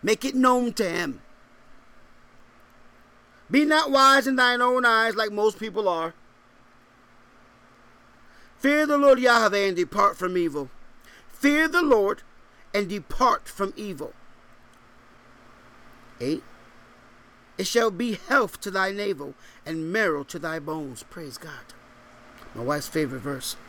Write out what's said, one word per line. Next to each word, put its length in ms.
Make 220
it 100
known 380
to 160
him. 320
"Be 140
not 240
wise 380
in 80
thine 260
own 240
eyes," 300
like 160
most 260
people 320
are. 240
"Fear 260
the 120
Lord 220
Yahweh 380
and 180
depart 420
from 200
evil." 320
Fear 360
the 140
Lord 400
and 120
depart 600
from 280
evil. 380
Eight. 240
"It 80
shall 240
be 240
health 480
to 80
thy 220
navel 420
and 260
marrow 340
to 120
thy 220
bones." 500
Praise 300
God. 340
My 80
wife's 260
favorite 340
verse. 340